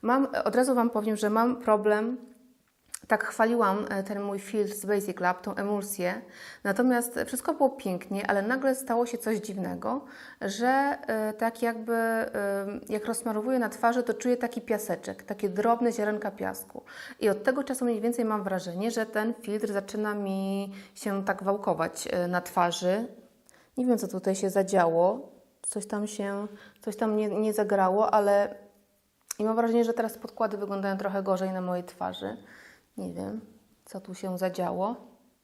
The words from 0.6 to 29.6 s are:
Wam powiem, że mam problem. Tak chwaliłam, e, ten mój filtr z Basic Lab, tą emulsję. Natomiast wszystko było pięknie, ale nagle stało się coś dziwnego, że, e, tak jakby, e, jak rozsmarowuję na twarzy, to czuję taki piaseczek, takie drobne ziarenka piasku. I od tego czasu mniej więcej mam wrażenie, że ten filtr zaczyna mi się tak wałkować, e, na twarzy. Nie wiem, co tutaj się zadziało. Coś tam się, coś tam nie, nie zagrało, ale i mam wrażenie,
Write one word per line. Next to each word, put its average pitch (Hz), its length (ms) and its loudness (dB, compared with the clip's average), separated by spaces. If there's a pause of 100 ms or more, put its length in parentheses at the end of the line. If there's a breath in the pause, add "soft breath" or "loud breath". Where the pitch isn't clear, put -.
Wam 240 140 4
powiem, 214 260 0
że 208 140 0
mam 233 260 4
problem. 214 600 2 (920)
Tak 214 140 2
chwaliłam, 220 680 2
e, 196 140 -2
ten 202 180 -6
mój 202 180 -4
filtr 202 340 -2
z - 120 -8
Basic 196 340 0
Lab, 180 220 0
tą 202 140 -6
emulsję. 202 680 -2 (420 loud breath)
Natomiast 240 640 2
wszystko 262 280 -2
było 277 160 4
pięknie, 196 600 -4
ale 202 120 4
nagle 262 340 2
stało 240 300 0
się 240 120 -6
coś 220 200 -2
dziwnego, 196 640 -4 (400 loud breath)
że, 254 560 2 (100)
e, 214 260 0
tak 226 280 -2
jakby, 226 320 -2
e, 220 720 0 (240)
jak 214 160 -2
rozsmarowuję 226 540 0
na 220 100 0
twarzy, 240 340 2
to 226 100 0
czuję 247 240 2
taki 240 240 -4
piaseczek, 196 600 -4
takie 202 260 -2
drobne 226 420 2
ziarenka 214 400 -2
piasku. - 520 -8 (360 loud breath)
I 214 100 4
od 202 140 0
tego 269 200 2
czasu 254 220 -2
mniej 233 160 2
więcej 233 240 0
mam 214 180 0
wrażenie, 190 480 -2
że 226 140 0
ten 220 360 -2
filtr 208 300 -2
zaczyna 208 440 -2
mi 196 580 -2 (220 loud breath)
się 196 300 -2
tak 196 180 0
wałkować, 190 680 0
e, 175 160 2
na 180 140 0
twarzy. 180 680 2 (680 soft breath)
Nie 254 80 0
wiem, 247 120 4
co 240 100 -2
tutaj 190 280 0
się 196 140 0
zadziało. 185 800 4 (320)
Coś 208 240 -6
tam 208 220 -4
się, 202 400 -4 (340 loud breath)
coś 208 140 -6
tam 214 200 0
nie, 214 120 2
nie 214 260 0
zagrało, 202 600 4
ale 202 420 4 (840)
i 208 40 0
mam 220 120 2
wrażenie, 233 300 4